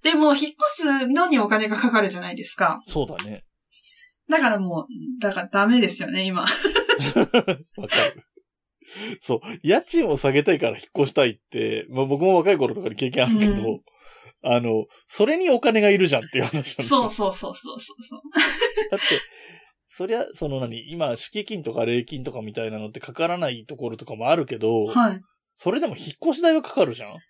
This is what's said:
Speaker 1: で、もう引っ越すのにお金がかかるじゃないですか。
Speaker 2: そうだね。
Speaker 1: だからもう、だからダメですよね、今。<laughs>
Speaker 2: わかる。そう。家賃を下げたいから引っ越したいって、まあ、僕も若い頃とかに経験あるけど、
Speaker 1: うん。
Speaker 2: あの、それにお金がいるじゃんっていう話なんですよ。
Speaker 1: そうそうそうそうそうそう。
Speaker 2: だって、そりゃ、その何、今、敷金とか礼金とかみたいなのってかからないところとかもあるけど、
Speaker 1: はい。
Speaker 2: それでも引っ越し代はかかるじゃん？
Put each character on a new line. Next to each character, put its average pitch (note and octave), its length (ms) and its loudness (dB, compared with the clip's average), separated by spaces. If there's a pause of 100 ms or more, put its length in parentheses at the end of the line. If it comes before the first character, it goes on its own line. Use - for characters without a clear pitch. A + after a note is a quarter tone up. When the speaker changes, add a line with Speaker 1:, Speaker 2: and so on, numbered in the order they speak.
Speaker 1:
で、 D#4+ 120 2
も D4+ 180 6
う C#4+ 40 4
引 D4 120 -2
っ - 20 -8
越 - 60 -20 (260)
す C#4 240 0
の E4 220 2
に D4+ 100 4
お G#3 80 2
金 G#3+ 220 0
が G#3+ 80 -2
か A#3+ 140 2
か A3+ 100 4
る G3 80 2
じ F#3 100 -6
ゃ - 20 -8
な F3+ 120 -8
い - 40 -10
で - 80 -10
す - 100 -12
か。 E3 300 0
Speaker 2:
そ D3 200 -4
う - 20 -4
だ - 180 -12
ね。 G#2+ 200 -14 (840)
Speaker 1:
だ D#4 120 4
か B3+ 100 2
ら G#3 80 0
も F3 240 -4
う、 - 40 -14 (340)
だ G3+ 120 0
か F#3 100 -6
ら F#3+ 60 -10
ダ G3+ 200 2
メ B3 120 6
で G3 80 4
す - 140 -6
よ D#3+ 80 -6
ね、 F#3 160 -2
今。 F#3 160 -2
<laughs> - 0 -
Speaker 2:
わ - 40 -2
か - 100 2 (920)
る。 - 800 -2 (960)
そ - 140 0
う。 - 40 -4 (220)
家 G3+ 180 4
賃 E4 280 0
を D3 80 0
下 C#3 160 0
げ C#3+ 100 4
た F3+ 100 2
い D3+ 60 2
か A2+ 140 0
ら G2+ 40 -10
引 - 80 -18
っ - 20 -20 (160)
越 C#3 40 4
し - 80 -10
た C#3+ 100 6
い B2 60 2
っ G#2+ 80 -14
て、 A2 500 -4
ま B2+ 140 -2
あ、 C3+ 40 2
僕 C#3 180 0
も F#3+ 120 6
若 E3+ 140 4
い G3 60 6
頃 B2 180 0
と A2 80 -6
か F3+ 60 -4
に A2 80 -6
経 B2+ 140 -2
験 B2+ 160 2
あ - 20 0
る A3 100 2
け - 80 4
ど、 G#3 60 4
Speaker 1:
う - 240 -2
ん。 - 60 -18 (600)
Speaker 2:
あ A#2+ 180 4
の、 A2+ 260 0 (200)
そ - 180 2
れ D4+ 140 2
に F4+ 120 2
お A#3+ 100 6
金 A3 200 4
が G#3 100 8
い G3+ 60 6
る F#3 120 4
じ C#3+ 80 2
ゃ A#2 40 2
ん - 40 -14
っ - 40 -18
て C3 100 -2
い - 20 4
う A#2 40 0
話 A#2 80 -4
な D#3 60 -2
ん C#3+ 40 -2
で - 80 -10
す - 100 -10
よ。 - 40 2
Speaker 1:
そ B3+ 220 4
う A3 40 -4
そ G#3 180 -2
う F#3+ 40 -2
そ - 180 -10
う - 40 -14
そ - 200 -14
う - 60 -16
そ - 160 -14
う - 60 -20
そ - 140 -18
う。 - 40 -20 (680)
Speaker 2:
だ - 80 -2
っ - 20 -4
て、 - 60 -2 (840)
そ - 180 -8
り A3 100 -2
ゃ、 A#3+ 160 -4
そ D#3+ 160 -8
の C3+ 100 -4
何、 A#2 320 -8
今、 D3+ 260 -2
敷 - 280 -10
金 G3+ 180 -10
と A2+ 100 -6
か A#2 120 -2
礼 A#2+ 200 0
金 C3 200 -10
と B2+ 80 -8
か A#2+ 100 -10
み G#2+ 100 -12
た A2+ 140 -6
い A2 60 -8
な G#2+ 60 -10
の G#2+ 100 -10
っ - 20 -12
て - 80 -18
か - 140 -16
か E3 160 -2
ら F3 100 -2
な E3 120 -2
い A#2 140 -12
と C#3+ 120 -14
こ B2 140 -6
ろ A2 60 -10
と - 80 -16
か B2 120 -12
も A2+ 120 -4
あ D#3+ 80 4
る E3 80 -2
け B2+ 140 -8
ど、 A2 280 2
Speaker 1:
は G#3+ 260 2
い。 F#3 80 -10 (340)
Speaker 2:
そ - 160 -2
れ G#3+ 80 -2
で D#4 80 0
も G3 100 -6
引 - 100 -14
っ - 20 -10 (140)
越 D#4 120 2
し D#4 80 -4
代 E4 120 6
は D#4 80 0
か - 120 -16
か C4 100 4
る B2 100 -2
じ A#2+ 100 -14
ゃ - 20 -14
ん？ G#2 80 -16 (160)